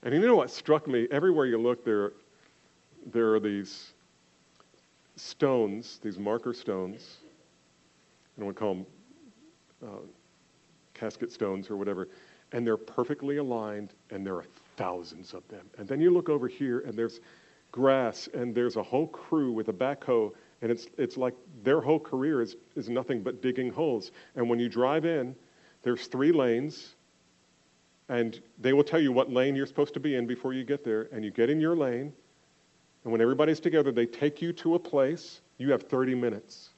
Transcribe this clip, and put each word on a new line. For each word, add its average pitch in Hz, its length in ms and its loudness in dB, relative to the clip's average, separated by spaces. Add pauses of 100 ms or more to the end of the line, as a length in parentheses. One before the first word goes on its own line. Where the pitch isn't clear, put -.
And 123 120 -2
you 156 60 4
know 233 160 6
what 131 140 2
struck - 360 2
me? 123 240 0
Everywhere 151 360 4
you 117 100 2
look, 120 260 0
there, 104 300 0 (920)
there 113 280 2
are 107 60 4
these 101 540 -6 (1200)
stones, 117 880 0
these 101 160 -8
marker 113 340 -2
stones. 98 640 -6 (1200)
I - 40 -14
don't 104 60 -6
want 98 100 -8
to - 40 -10
call 107 120 0
'em, 92 140 -6 (960)
uh, 104 240 -14 (840)
casket - 400 -8
stones 98 380 -4
or 104 60 -6
whatever. 98 320 -4 (440)
And 120 140 -2
they're 110 100 2
perfectly 139 640 -4
aligned, 110 560 -6 (160)
and 98 160 -8
there 92 100 -4
are 85 100 -10 (300)
thousands 90 580 -8
of 90 140 -16
them. 101 200 -18 (100)
And 101 100 -12
then 135 120 0
you 170 100 8
look 175 180 4
over 143 200 0
here, 127 320 -2
and 120 140 -10
there's 113 260 -4 (520)
grass, 131 600 2
and 123 220 -4
there's 120 220 0
a 107 60 -2
whole 143 260 0
crew 143 440 -2
with 110 160 -2
a 110 40 -2
backhoe, 123 600 0 (300)
and 117 100 0
it's, 117 140 -4 (100)
it's 135 220 -4
like 127 160 -2 (280)
their 139 200 4
whole 151 180 4
career 139 400 -2
is, 110 160 -4 (200)
is 110 120 -8
nothing 123 340 -2
but 127 200 -6
digging 127 280 0
holes. 131 420 -2 (240)
And 120 120 0
when 120 100 2
you 120 120 0
drive 127 340 2
in, 135 320 -2 (460)
there's 123 240 -2
three 139 260 2
lanes, 131 640 0 (1120)
and 117 320 -2 (180)
they 127 140 2
will 143 120 6
tell 160 160 2
you 139 120 4
what 127 180 2
lane 131 240 2
you're 135 120 -2
supposed 143 260 0
to 147 80 -8
be 143 140 -2
in 120 120 0
before 127 280 -4
you 131 100 -4
get 139 180 -4
there, 110 300 -2
and 113 100 -8
you 104 80 -4
get 117 200 4
in 156 100 2
your 165 160 2
lane, 135 380 -2 (880)
and 117 80 -2
when 113 80 4
everybody's 147 400 4
together, 151 320 4
they 117 140 2
take 147 340 -2
you 170 140 -4
to 165 200 0
a 175 40 4
place. 151 640 -2 (160)
You 135 120 0
have 135 120 2
thirty 127 320 0
minutes. 117 640 -4